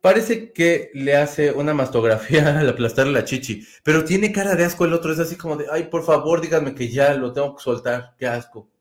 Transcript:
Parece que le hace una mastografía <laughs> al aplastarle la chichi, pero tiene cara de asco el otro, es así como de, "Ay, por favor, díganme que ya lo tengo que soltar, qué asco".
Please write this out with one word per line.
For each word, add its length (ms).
Parece 480
que 420
le 220
hace 380
una 200
mastografía 840
<laughs> 0
al 80
aplastarle 460
la 100
chichi, 420
pero 200
tiene 300
cara 220
de 100
asco 180
el 80
otro, 220
es 60
así 180
como 180
de, 160
"Ay, 140
por 180
favor, 380
díganme 340
que 140
ya 240
lo 180
tengo 240
que 80
soltar, 540
qué 100
asco". 420